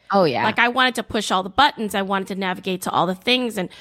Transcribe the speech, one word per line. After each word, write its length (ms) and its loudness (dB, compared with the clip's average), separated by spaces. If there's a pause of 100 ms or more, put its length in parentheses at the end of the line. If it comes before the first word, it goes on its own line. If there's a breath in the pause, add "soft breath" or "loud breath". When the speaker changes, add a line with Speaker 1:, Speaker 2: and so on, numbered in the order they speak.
(100)
Speaker 1:
Oh, 140 4
yeah. 200 2
Speaker 2:
Like, 140 0
I 100 4
wanted 280 2
to 60 -4
push 280 -4
all 120 0
the 60 -10
buttons. 460 0
I 80 0
wanted 260 -4
to 60 -8
navigate 480 -4
to 80 -6
all 160 2
the 80 -2
things. 420 -2
And 140 -4 (100)